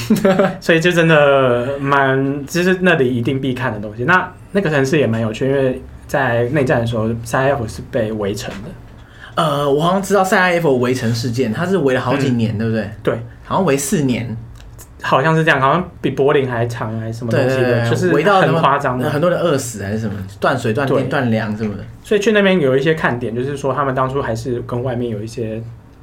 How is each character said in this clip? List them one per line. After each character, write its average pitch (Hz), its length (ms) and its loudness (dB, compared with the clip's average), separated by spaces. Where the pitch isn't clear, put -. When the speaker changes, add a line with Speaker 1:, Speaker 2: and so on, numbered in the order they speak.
Speaker 1:
<laughs> 190 320 2
所 175 140 2
以 165 60 4
就 180 100 2
真 170 160 4
的 139 720 4
蛮， 139 680 0
就 170 160 -2
是 185 180 2
那 180 140 4
里 123 200 2
一 117 60 0
定 135 180 0
必 135 140 -2
看 120 180 -4
的 107 80 -6
东 104 160 -10
西。 120 100 -6
那， 180 280 2
那 202 100 0
个 156 80 0
城 139 140 2
市 135 140 2
也 127 80 4
蛮 113 140 0
有 110 100 0
趣， 127 160 -4
因 135 80 2
为 127 280 0
在 120 420 2
内 143 160 0
战 127 160 2
的 117 60 0
时 117 100 -2
候， 110 140 0
塞 131 180 -2
拉 139 80 2
耶 139 60 2
夫 117 140 -4
是 - 220 -12
被 110 220 -2
围 101 220 -4
城 - 160 -10
的。 147 80 -12
Speaker 2:
呃， 147 360 0
我 143 120 2
好 175 100 2
像 196 100 0
知 190 120 -2
道 190 100 4
塞 190 160 2
拉 180 100 4
耶 175 80 2
夫 139 220 2
围 123 140 2
城 117 200 -2
事 120 160 -2
件， 123 220 0
它 170 140 -4
是 190 120 0
围 135 140 0
了 127 80 0
好 123 160 0
几 131 140 0
年， 110 260 0
Speaker 1:
嗯。 - 20 -2
Speaker 2:
对 110 80 -2
不 110 80 0
对？ 101 160 -4
Speaker 1:
对。 117 160 -2
Speaker 2:
好 127 120 -4
像 190 100 2
围 139 100 2
四 151 260 0
年。 113 340 -2
Speaker 1:
好 135 200 2
像 160 120 2
是 160 80 2
这 160 80 2
样， 143 80 2
好 135 140 2
像 185 180 -2
比 143 80 0
柏 139 240 2
林 131 120 2
还 120 200 -2
长 113 340 -6
还 110 60 -6
是 113 80 -6
什 117 100 -10
么 117 80 -2
东 127 80 2
西 131 80 2
的， 135 80 0
Speaker 2:
对， 127 80 2
对， 117 160 2
对， - 100 0
Speaker 1:
就 156 60 0
是 180 160 0
很 170 440 4
夸 147 200 4
张 135 220 -2
的。 127 60 0
Speaker 2:
围 151 40 0
到 - 60 -2
很 147 40 0
多 175 120 2
人 165 100 0
饿 160 160 2
死 113 260 -6
还 98 100 -4
是 110 60 -2
什 113 80 -4
么， 98 60 -4
断 147 200 0
水、 113 160 -2
断 139 120 -2
电、 170 140 2
Speaker 1:
对。 - 80 -2
Speaker 2:
断 131 220 0
粮 107 260 -2
什 113 80 -6
么 104 100 -4
的。 - 80 -10
Speaker 1:
所 220 100 -2
以 202 60 2
去 220 120 2
那 208 100 4
边 190 180 4
有 131 160 4
一 139 60 2
些 160 100 2
看 156 260 -2
点， 117 160 -6
就 123 80 -2
是 139 140 -4
说 135 160 -2
他 143 100 -2
们 135 120 -2
当 131 160 0
初 139 100 -2
还 117 160 -4
是 120 300 -4
跟 120 160 -4
外 127 120 -4
面 120 160 -4
有 107 120 -6
一 110 40 -8
些 113 320 -6